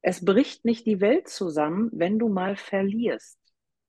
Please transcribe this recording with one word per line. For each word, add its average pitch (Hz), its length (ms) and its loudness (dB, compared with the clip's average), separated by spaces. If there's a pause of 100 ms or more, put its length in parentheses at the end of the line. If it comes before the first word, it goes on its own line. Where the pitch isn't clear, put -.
„Es 180 240 -2
bricht 202 400 2
nicht 233 200 0
die 202 160 2
Welt 247 280 2
zusammen, 170 640 -2
wenn 190 260 0
du 233 100 0
mal 190 280 -2
verlierst.“ 196 800 -4 (500)